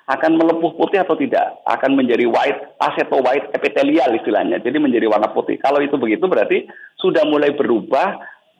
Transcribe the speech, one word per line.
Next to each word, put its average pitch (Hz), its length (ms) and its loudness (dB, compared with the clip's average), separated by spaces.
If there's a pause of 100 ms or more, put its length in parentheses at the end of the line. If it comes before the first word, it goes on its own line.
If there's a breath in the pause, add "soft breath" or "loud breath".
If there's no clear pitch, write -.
(120)
akan 160 240 2
melepuh 165 400 2
putih 175 240 0
atau 165 160 0
tidak, - 480 -2
akan 135 320 0
menjadi 120 320 2
white, 127 480 -2
aceto 147 480 -2
white 139 320 0
epithelial 143 560 2
istilahnya, 101 480 0
jadi 120 240 -2
menjadi 113 240 2
warna 104 240 0
putih. - 320 -4
Kalau 143 160 2
itu 143 160 -2
begitu 123 320 0
berarti 160 400 0 (320 loud breath)
sudah 165 240 0
mulai 147 320 0
berubah, 123 640 -2 (400 loud breath)